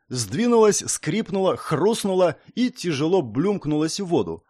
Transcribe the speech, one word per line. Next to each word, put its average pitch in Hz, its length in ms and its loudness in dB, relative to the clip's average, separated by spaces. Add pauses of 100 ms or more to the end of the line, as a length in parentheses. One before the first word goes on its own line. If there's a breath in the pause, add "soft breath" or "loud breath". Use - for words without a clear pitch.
Сдвинулась, 202 800 2
скрипнула, 185 680 -2
хрустнула 185 800 0 (180 loud breath)
и 240 160 0
тяжело 165 500 0
блюмкнулась 151 800 -2
в 196 60 -6
воду, 104 440 -2